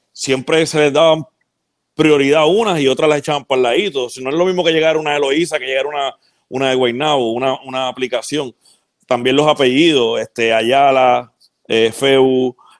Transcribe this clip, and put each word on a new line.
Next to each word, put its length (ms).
siempre 540
se 140
les 140
daban 320
prioridad 460
a 40
unas 340
y 80
otras 220
las 100
echaban 260
para 120
el 60
ladito. 460
Si 140
no 60
es 60
lo 100
mismo 180
que 80
llegar 260
una 160
de 60
Loíza, 400
que 60
llegar 220
una, 280
una 200
de 60
Guaynabo, 580
una, 280
una 260
aplicación. 640
También 280
los 120
apellidos, 720
este, 340
Ayala, 800
eh, 260
Feu, 640